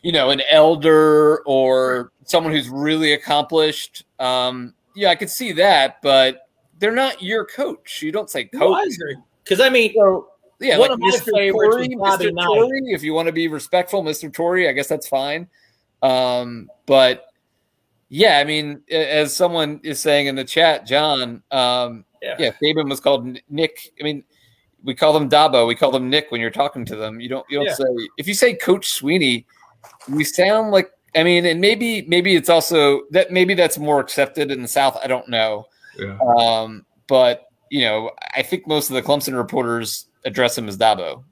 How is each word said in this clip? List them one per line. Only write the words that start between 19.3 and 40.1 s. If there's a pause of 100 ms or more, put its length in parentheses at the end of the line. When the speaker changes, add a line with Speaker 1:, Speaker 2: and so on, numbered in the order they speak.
Speaker 1:
someone
is
saying
in
the
chat,
John,
um, (160)
Speaker 2:
Yeah.
Speaker 1:
yeah, (100)
Saban
was
called
N-,
Nick.
I
mean, (600)
we
call
them
Dabo,
we
call
them
Nick
when
you're
talking
to
them.
You
don't,
you
don't
Speaker 2:
Yeah.
Speaker 1:
say, (320)
if
you
say
Coach
Sweeney, (600)
you
sound
like, (240)
I
mean,
and
maybe,
maybe
it's
also
that,
maybe
that's
more
accepted
in
the
South.
I
don't
know. (320)
Speaker 3:
Yeah. (200)
Speaker 1:
Um, (220)
but, (240)
you
know, (240)
I
think
most
of
the
Clemson
reporters (180)